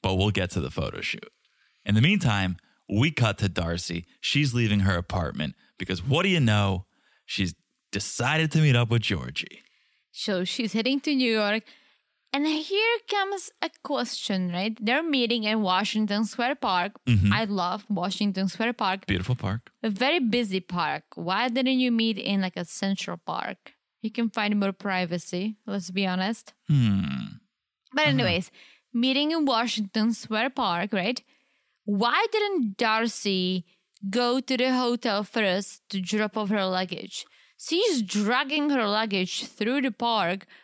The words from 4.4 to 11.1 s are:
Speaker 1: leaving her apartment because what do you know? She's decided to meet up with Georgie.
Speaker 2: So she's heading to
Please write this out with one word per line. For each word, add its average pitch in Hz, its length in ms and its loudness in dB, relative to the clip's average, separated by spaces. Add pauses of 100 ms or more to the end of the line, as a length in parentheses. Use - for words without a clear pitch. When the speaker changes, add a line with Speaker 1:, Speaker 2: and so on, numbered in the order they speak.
Speaker 1:
leaving 107 260 4
her 95 160 4
apartment 76 580 -4 (240)
because 92 260 -4
what 156 180 2
do 196 60 2
you 175 120 4
know? 101 440 4 (400)
She's 90 300 -2 (360)
decided 151 640 0
to 160 80 4
meet 143 160 6
up 117 140 2
with 117 120 4
Georgie. - 600 -6 (500)
Speaker 2:
So 185 320 -2
she's 220 300 -4
heading 247 260 0
to 302 140 -2